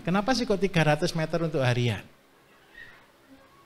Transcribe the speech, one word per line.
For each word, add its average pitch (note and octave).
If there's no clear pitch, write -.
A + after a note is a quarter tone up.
kenapa G3+
sih A#3+
kok F#3+
tiga E3
ratus E3+
meter D#3+
untuk D#3
harian? A#2+